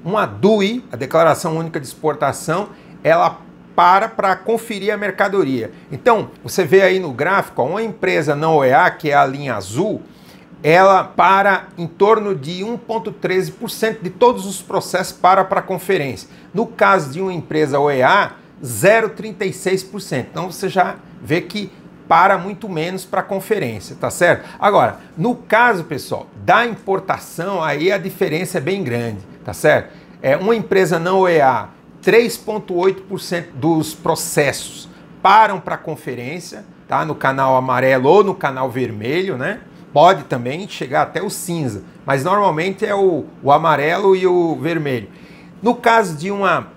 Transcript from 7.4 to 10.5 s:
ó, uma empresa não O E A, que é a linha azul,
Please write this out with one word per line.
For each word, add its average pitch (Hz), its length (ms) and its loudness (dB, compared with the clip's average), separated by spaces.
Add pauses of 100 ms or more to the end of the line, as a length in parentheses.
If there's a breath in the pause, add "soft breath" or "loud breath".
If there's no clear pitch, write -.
ó, 135 40 2
uma 185 160 -4
empresa 170 540 -2
não 160 220 2
O 139 80 4
E 127 60 4
A, 165 200 6
que - 180 -6
é 143 60 2
a 143 100 6
linha 135 300 -6
azul, 113 460 -4 (600 loud breath)